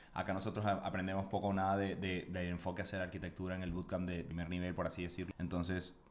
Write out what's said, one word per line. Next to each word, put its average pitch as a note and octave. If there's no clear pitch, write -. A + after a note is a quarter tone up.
acá F#2
nosotros G2+
a-, G2
aprendemos F#2+
poco G2+
o G2
nada F#2+
de, G2
de, F2+
del F2+
enfoque F2
a -
hacer F#2+
arquitectura F2+
en F#2
el F2
bootcamp F2+
de F2
primer E2
nivel, F2+
por E2+
así F2
decirlo. F2
Entonces, F2